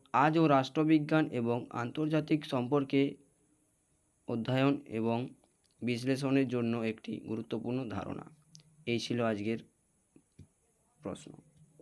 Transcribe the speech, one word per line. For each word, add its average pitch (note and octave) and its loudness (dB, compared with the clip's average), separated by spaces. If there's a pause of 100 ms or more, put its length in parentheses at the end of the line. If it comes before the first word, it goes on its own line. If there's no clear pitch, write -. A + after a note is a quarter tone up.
(120)
আজও D#3 6
রাষ্ট্রবিজ্ঞান D#3 4
এবং A#2+ -2
আন্তর্জাতিক D3+ -2
সম্পর্কে C#3 0 (1120)
অধ্যয়ন B2 2
এবং A2+ -2 (540)
বিশ্লেষণের C3 0
জন্য A#2 0
একটি A2 -4
গুরুত্বপূর্ণ A#2 -6
ধারণা। - -10 (560)
এই A#2+ 0
ছিল A#2+ -2
আজকের A2 -2 (1400)
প্রশ্ন। - -12 (500)